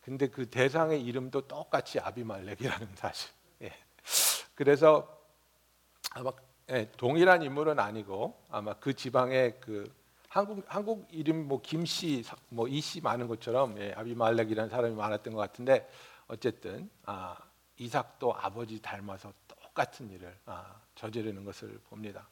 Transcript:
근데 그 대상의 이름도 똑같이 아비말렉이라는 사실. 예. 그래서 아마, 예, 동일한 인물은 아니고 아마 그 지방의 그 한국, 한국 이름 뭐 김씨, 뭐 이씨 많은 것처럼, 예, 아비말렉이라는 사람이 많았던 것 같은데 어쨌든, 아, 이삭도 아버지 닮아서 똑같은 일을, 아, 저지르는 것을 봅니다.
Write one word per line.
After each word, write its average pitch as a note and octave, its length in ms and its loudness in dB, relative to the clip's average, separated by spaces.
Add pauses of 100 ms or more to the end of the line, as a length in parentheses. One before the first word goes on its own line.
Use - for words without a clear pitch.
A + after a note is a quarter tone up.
근데 C3+ 260 -2
그 B2 220 -6
대상의 C#3+ 560 2
이름도 B2+ 420 -4
똑같이 C#3+ 540 -4
아비말렉이라는 G#2 960 -6
사실. - 340 -6 (320)
예. A#2 100 -12 (840)
그래서 D3 680 8 (920)
아마, B2+ 200 -4 (380)
예, A#2 260 0
동일한 E3+ 460 8
인물은 D3 360 0
아니고 G#2 720 -4
아마 G#2 260 -6
그 C#3 200 -2
지방의 B2+ 680 2
그 G#2+ 340 -10 (360)
한국, G3+ 380 -2
한국 G#3 420 -4
이름 D#3+ 380 -2
뭐 C3+ 120 0
김씨, D#3 640 -2 (260)
뭐 A#2 180 0
이씨 D3+ 320 -4
많은 A#2+ 260 0
것처럼, A#2 520 0
예, G2+ 180 -6
아비말렉이라는 A2+ 760 2
사람이 A#2 240 0
많았던 G#2+ 400 -4
것 G#2+ 60 -4
같은데 B2 500 2 (380)
어쨌든, A#2 600 -6 (160)
아, F#2 320 -10 (400)
이삭도 A#2+ 600 -2
아버지 G#2+ 440 -8
닮아서 G2 520 -12 (160)
똑같은 - 640 -6
일을, F2+ 360 -16
아, F#2+ 340 -16 (140)
저지르는 G#2+ 500 -8
것을 G#2 440 -14
봅니다. G#2 440 -14